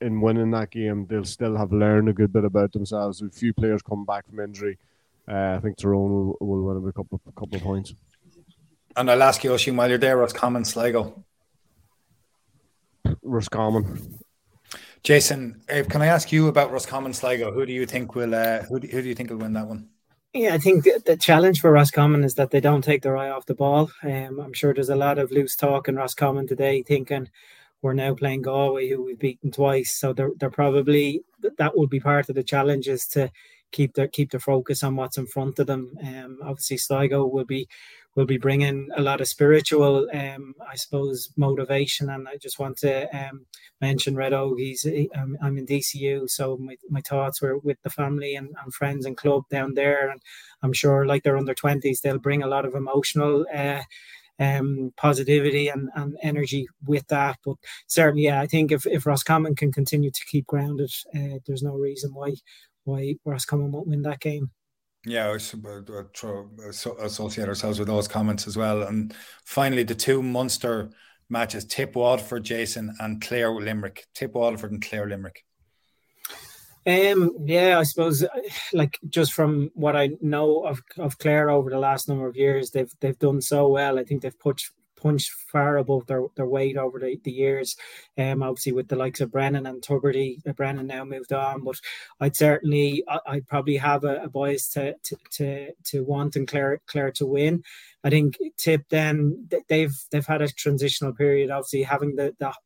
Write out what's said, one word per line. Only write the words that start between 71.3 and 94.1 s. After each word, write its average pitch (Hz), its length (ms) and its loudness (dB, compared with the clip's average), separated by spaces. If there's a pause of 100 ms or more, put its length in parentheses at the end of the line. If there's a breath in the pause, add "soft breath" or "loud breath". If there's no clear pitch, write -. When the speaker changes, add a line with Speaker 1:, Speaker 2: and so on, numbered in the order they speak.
Speaker 2:
Tip - 320 -6
Waterford, 120 480 0
Jason, 110 560 -6
and 107 200 -6
Clare 117 300 0
Limerick. 107 640 -8
Tip 120 200 -8
Waterford 113 360 -2
and 107 160 -10
Clare 104 220 -6
Limerick. 98 360 -12 (1400 loud breath)
Speaker 3:
Um, 185 500 4 (100)
yeah, 175 320 6
I 160 60 4
suppose, 156 380 0
uh, 180 60 0 (460 loud breath)
like, 151 240 0 (100)
just 156 240 0
from 151 420 0
what 147 220 0
I 143 140 2 (100)
know 151 460 2
of, 139 160 -6 (160)
of 147 200 -6
Clare 151 300 2
over 139 220 2
the 135 80 -2
last 135 300 0
number 135 200 -2
of 120 80 -8
years, 135 340 2
they've, 131 300 -2
they've 135 180 -4
done 139 220 2
so 143 280 2
well. 139 300 2
I 123 60 -4
think 139 160 -4
they've - 180 -10
pushed, - 340 -4 (220)
punched 147 360 0 (200)
far 147 280 2
above 135 280 -2
their, 131 180 -2 (120)
their 135 100 -4
weight 135 300 -2
over 131 220 -6
the, 127 260 -6
the 127 80 -8
years. 135 440 -2 (420 loud breath)
Um, 135 240 -2
obviously 131 300 -4
with 123 160 -4
the 131 80 -4
likes 131 240 -4
of 117 120 -4
Brennan 139 340 -2
and 127 140 -12
Tubridy, 135 640 -2
uh, 143 60 -6
Brennan 135 340 -6
now 135 180 -10
moved 135 280 -10
on, 135 320 -4
but 131 120 -8 (440 loud breath)
I'd 143 160 0
certainly, 147 720 2
I, 151 180 -4
I'd 139 200 -6
probably 143 320 -2
have 143 260 0
a, 143 200 -2